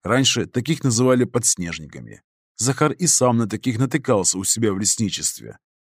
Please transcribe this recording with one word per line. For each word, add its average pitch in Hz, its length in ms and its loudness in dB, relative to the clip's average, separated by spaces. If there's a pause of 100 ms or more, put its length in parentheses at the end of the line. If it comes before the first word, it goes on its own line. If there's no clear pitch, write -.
Раньше 117 420 2
таких 127 380 -2
называли 127 400 4
подснежниками. 80 1000 -4 (360)
Захар 135 360 0
и 180 140 -4
сам 123 300 4
на 113 120 0
таких 110 280 -4
натыкался 123 600 0
у 95 60 -4
себя 110 280 0
в 95 80 -2
лесничестве. 80 800 -4 (260)